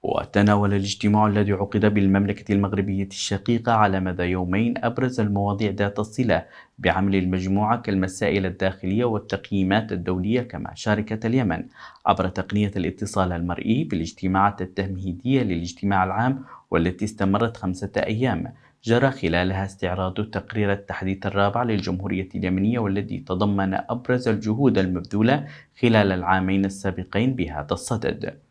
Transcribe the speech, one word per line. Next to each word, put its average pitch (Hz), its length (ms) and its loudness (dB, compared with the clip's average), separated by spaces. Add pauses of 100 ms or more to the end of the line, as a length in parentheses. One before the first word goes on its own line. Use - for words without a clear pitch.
وتناول 101 720 4
الاجتماع 104 520 2
الذي 104 260 2
عقد 101 420 2
بالمملكة 98 580 2
المغربية 98 540 0
الشقيقة 117 680 -2
على 101 280 4
مدى 92 220 -2
يومين 92 560 0
أبرز 123 420 -2
المواضيع 101 500 0
ذات 101 280 -2
الصلة 107 460 0 (340)
بعمل 95 380 2
المجموعة 95 600 0
كالمسائل 95 720 0
الداخلية 95 580 -2
والتقييمات 101 880 0
الدولية، 92 480 -2
كما 120 340 -8
شاركت 110 520 -2
اليمن 113 360 0 (440)
عبر 95 220 2
تقنية 101 480 -2
الاتصال 92 560 -2
المرئي 87 520 -2
في 127 120 -6
الاجتماعات 95 680 0
التمهيدية 95 800 -2
للاجتماع 92 600 0
العام 120 400 0 (260)
والتي 87 340 2
استمرت 104 520 0
خمسة 92 400 -6
أيام، 107 560 -2 (320)
جرى 123 260 4
خلالها 92 540 0
استعراض 92 500 -4
تقرير 104 580 -2
التحديث 95 540 -4
الرابع 101 360 0
للجمهورية 95 720 -2
اليمنية 95 440 0
والذي 101 400 -2
تضمن 98 560 0
أبرز 123 540 -2
الجهود 107 500 2
المبذولة 101 680 0 (340)
خلال 107 320 6
العامين 95 520 2
السابقين 98 680 -2
بهذا 76 380 -4
الصدد. - 680 -4 (120)